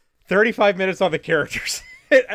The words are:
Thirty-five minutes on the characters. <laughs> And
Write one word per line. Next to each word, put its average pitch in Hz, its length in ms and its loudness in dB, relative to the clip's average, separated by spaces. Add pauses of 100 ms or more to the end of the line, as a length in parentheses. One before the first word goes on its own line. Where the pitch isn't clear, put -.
(280)
Thirty-five 202 480 2
minutes 185 240 -4
on 185 100 2
the 156 80 -4
characters. - 680 -4
<laughs> - 60 -20 (180)
And 262 140 6 (100)